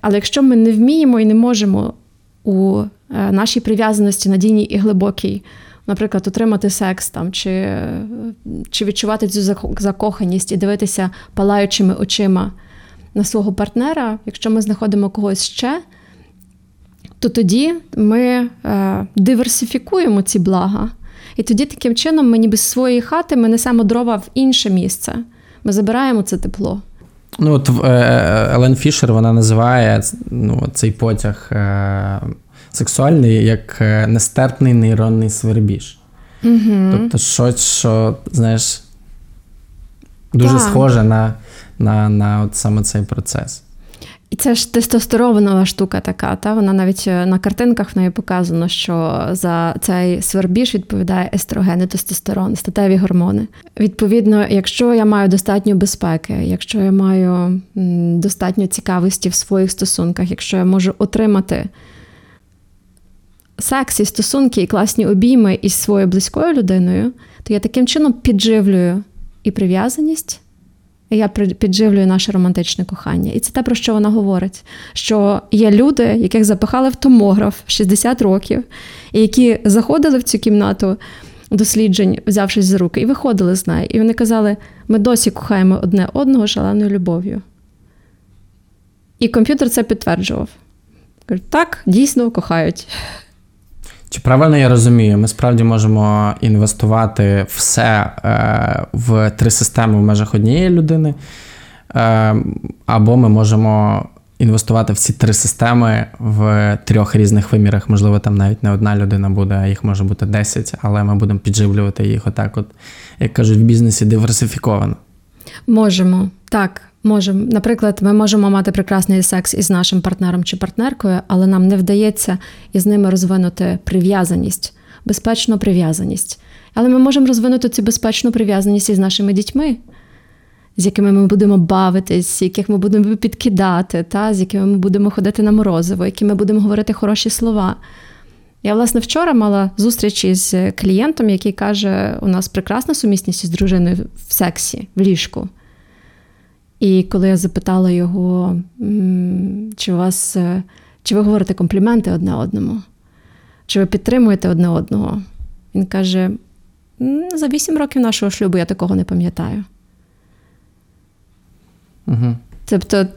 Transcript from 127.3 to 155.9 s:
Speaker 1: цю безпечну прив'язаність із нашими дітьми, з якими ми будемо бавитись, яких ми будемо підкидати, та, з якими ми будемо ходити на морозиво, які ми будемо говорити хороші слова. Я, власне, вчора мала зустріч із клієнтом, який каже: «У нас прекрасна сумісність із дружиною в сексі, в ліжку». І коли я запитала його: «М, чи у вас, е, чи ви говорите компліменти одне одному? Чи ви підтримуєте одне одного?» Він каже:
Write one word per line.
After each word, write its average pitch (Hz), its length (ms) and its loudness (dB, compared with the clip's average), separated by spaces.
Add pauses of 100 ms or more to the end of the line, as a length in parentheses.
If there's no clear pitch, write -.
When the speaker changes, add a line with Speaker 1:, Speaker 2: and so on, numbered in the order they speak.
Speaker 1:
цю - 120 -2
безпечну 220 500 0
прив'язаність 202 580 0
із 196 100 2
нашими 196 340 0
дітьми, 240 440 -2 (1000)
з 180 80 0
якими 202 260 2
ми 196 160 4
будемо 202 300 4
бавитись, 185 840 0
яких 185 280 -2
ми 208 80 0
будемо 208 380 2
підкидати, 185 880 -2
та, 214 300 -2
з 196 60 -2
якими 196 260 -2
ми 196 120 2
будемо 196 320 2
ходити 202 340 -2
на 208 80 2
морозиво, 180 540 0
які 196 200 -2
ми 202 100 2
будемо 208 260 0
говорити 208 320 0
хороші 214 360 -2
слова. 214 460 -2 (880)
Я, 208 120 -2
власне, 233 240 0
вчора 311 340 -2
мала 202 440 2
зустріч 208 480 -2
із 185 300 0 (200)
клієнтом, 220 540 0
який 196 220 -2
каже: 196 720 -4
«У - 60 -2
нас 185 200 0
прекрасна 226 480 -4
сумісність 196 480 -2
із 175 60 -6
дружиною 180 480 0 (300)
в - 60 -6
сексі, - 600 -4
в 185 60 0
ліжку». 190 480 0 (1300)
І 190 240 2
коли 190 240 0
я 190 100 2
запитала 185 540 0
його: 180 640 0 (260)
«М, 190 960 -2
чи - 160 -4
у 175 40 0
вас, 180 380 -2
е, 180 280 -2 (400)
чи - 120 -4
ви 214 60 2
говорите 208 320 0
компліменти 196 580 0
одне 175 240 -2
одному? 214 460 -4 (840)
Чи - 140 -2
ви 196 60 2
підтримуєте 208 640 0
одне 175 200 2
одного?» 202 520 -4 (540)
Він 190 100 -2
каже: 185 440 -2 (720)